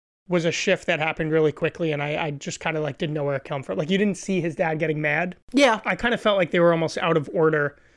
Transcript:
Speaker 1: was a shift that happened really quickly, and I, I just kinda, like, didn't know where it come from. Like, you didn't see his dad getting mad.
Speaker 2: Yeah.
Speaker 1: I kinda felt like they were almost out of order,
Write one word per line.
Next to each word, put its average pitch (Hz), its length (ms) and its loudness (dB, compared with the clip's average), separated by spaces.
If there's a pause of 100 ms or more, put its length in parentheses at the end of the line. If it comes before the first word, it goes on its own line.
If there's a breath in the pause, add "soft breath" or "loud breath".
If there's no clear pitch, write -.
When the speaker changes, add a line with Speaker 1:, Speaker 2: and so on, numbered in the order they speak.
(280)
Speaker 1:
was 175 160 2
a 165 80 2
shift - 340 0
that 170 140 0
happened 156 320 -2
really 156 200 4
quickly, 160 400 -2
and 143 100 -4
I, 151 240 -4
I 151 60 -4
just 147 280 -10
kinda, 160 200 -2
like, 147 180 -4
didn't 151 160 -4
know 151 100 -4
where 143 120 -2
it - 80 -8
come 139 200 -6
from. 196 140 -4
Like, 160 120 -4
you 190 80 4
didn't 202 180 0
see 190 240 -2
his 160 160 -4
dad 160 240 -2
getting 156 200 -2
mad. 156 340 -2 (180)
Speaker 2:
Yeah. 247 320 4
Speaker 1:
I 190 120 0
kinda 233 220 0
felt 202 200 2
like 180 140 2
they 180 80 2
were 170 120 6
almost 165 260 0
out 165 180 2
of 147 160 0
order, 156 440 2 (200 soft breath)